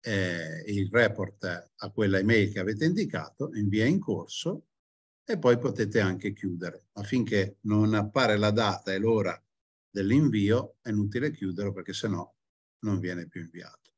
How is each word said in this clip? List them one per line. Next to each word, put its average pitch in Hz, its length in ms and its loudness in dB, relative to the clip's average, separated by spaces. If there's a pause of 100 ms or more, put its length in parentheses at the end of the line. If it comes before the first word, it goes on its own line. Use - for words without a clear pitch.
eh, 85 600 -4
il 101 220 -2
report 98 840 0
a 95 160 -12
quella 98 280 2
email 101 320 4
che 101 80 -6
avete 104 260 -2
indicato, 151 720 -4
invia 107 300 2
in 180 140 2
corso, 110 680 -6 (580)
e 220 120 -2
poi 123 200 4
potete 117 420 -2
anche 98 340 0
chiudere. 87 600 -8
Ma 101 100 -8
finché 104 580 0
non 107 320 4
appare 107 440 2
la 107 140 4
data 104 420 0
e 95 60 -2
l'ora 104 420 0 (480)
dell'invio, 107 920 2
è 117 80 -10
inutile 107 420 -2
chiuderlo 98 420 -6
perché 92 200 -10
sennò 92 380 -4 (480)
non 101 200 -2
viene 87 280 -6
più 87 140 -12
inviato. 85 560 -18